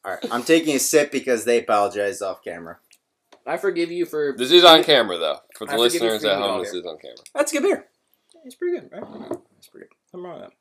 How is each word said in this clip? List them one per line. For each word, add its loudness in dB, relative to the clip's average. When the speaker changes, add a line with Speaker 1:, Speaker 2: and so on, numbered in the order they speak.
Speaker 1:
All -8
right, -8
I'm -4
taking 2
a 0
sip 2
because -2
they 2
apologized -2
off -10
camera. -14
Speaker 2:
I -6
forgive -2
you -4
for -4
Speaker 3:
This -2
is 8
on 10
camera, 2
though. -4
For -12
the -10
Speaker 2:
I -4
forgive 2
you 0
Speaker 3:
listeners -2
Speaker 2:
for 0
Speaker 3:
at 2
Speaker 2:
eating 0
Speaker 3:
home, -2
Speaker 2:
dog -6
Speaker 3:
this -12
Speaker 2:
hair. -8
Speaker 3:
is -18
on -14
camera. -20
Speaker 1:
That's -2
good -2
beer. -2
Speaker 2:
It's -20
pretty -6
good, -20
right? -16
Speaker 1:
That's -20
pretty -20
good. -20
Speaker 2:
Nothing -16
wrong -16
with -20
that. -20